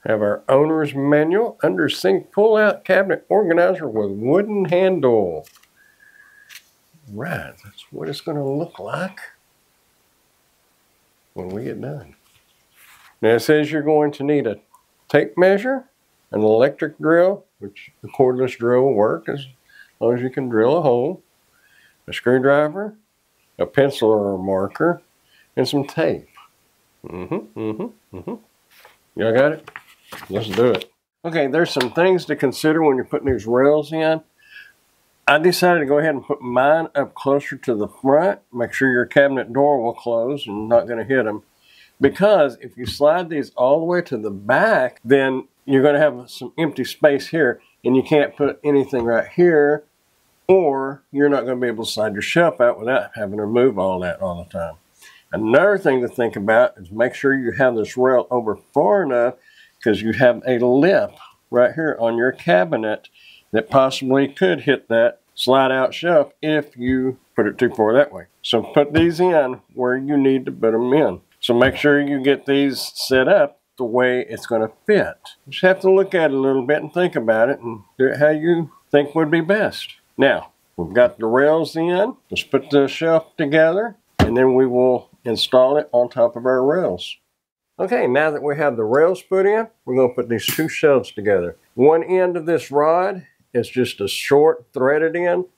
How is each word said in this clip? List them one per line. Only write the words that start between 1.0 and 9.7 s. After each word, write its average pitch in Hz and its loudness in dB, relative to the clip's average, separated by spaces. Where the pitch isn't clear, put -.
under 165 0
sink - -2
pull 214 2
out 208 0
cabinet 190 -2
organizer 175 0
with 107 -4
wooden 185 -2
handle. 135 0
Right, 104 -12
that's - -20
what - -10
it's 143 -10
gonna 147 -6
look 143 -6
like 143 -10